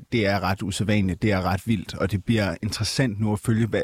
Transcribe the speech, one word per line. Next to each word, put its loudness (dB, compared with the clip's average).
det 2
er 2
ret -2
usædvanligt, 0
det 4
er 2
ret 0
vildt, -2
og -2
det -2
bliver 2
interessant -2
nu 0
at 0
følge, 0
hvad, 0